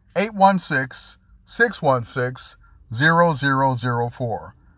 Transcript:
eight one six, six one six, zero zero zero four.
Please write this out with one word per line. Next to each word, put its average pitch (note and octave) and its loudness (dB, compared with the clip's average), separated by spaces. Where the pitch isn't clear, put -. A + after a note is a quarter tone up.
eight G#3 -2
one G3 6
six, - -6
six - 0
one C3 2
six, - -6
zero E3 4
zero C3+ 0
zero A#2+ -2
four. G2+ -8